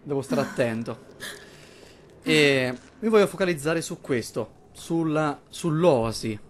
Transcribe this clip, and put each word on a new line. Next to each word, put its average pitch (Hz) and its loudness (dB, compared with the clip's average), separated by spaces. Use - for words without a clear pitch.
Devo 139 -4
stare - -2
attento. 117 -4
E 139 2
mi 220 -2
voglio 208 6
focalizzare 165 -2
su - -10
questo, - -6
sulla, 156 -2
sull'oasi. 123 0